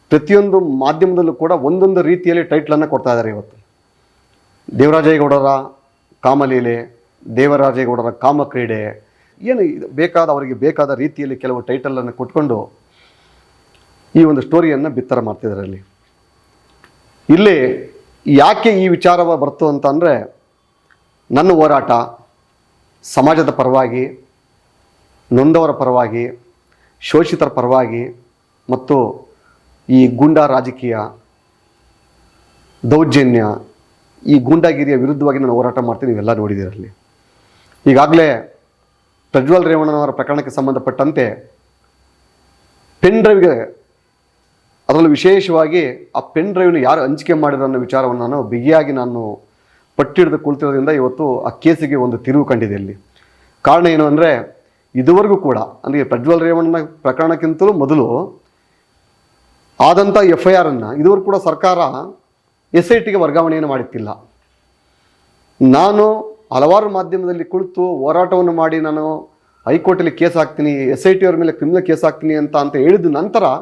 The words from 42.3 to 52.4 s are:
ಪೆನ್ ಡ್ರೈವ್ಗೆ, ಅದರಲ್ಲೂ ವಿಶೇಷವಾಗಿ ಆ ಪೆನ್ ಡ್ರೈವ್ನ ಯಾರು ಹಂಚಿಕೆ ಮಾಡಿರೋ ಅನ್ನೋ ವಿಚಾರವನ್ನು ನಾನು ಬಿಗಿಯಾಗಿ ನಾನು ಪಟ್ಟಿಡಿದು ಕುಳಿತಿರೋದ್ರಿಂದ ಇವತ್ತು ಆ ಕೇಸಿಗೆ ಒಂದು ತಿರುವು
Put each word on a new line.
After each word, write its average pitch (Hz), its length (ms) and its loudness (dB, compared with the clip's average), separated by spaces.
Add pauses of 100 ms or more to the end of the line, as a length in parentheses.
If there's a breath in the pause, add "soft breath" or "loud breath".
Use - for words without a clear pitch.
ಪೆನ್ 202 220 2
ಡ್ರೈವ್ಗೆ, 175 640 2 (1000)
ಅದರಲ್ಲೂ 156 220 4
ವಿಶೇಷವಾಗಿ 165 1080 0
ಆ 127 40 -6
ಪೆನ್ 180 340 -4
ಡ್ರೈವ್ನ 180 220 2
ಯಾರು 143 240 2
ಹಂಚಿಕೆ 147 320 -2
ಮಾಡಿರೋ 143 320 0
ಅನ್ನೋ 131 140 -2
ವಿಚಾರವನ್ನು 123 500 -4
ನಾನು 139 140 -4
ಬಿಗಿಯಾಗಿ 127 500 0
ನಾನು 120 560 -8 (480)
ಪಟ್ಟಿಡಿದು 151 420 0
ಕುಳಿತಿರೋದ್ರಿಂದ 143 500 -4
ಇವತ್ತು 143 520 -2
ಆ - 80 -6
ಕೇಸಿಗೆ 151 460 -2
ಒಂದು 123 240 -2
ತಿರುವು 135 260 0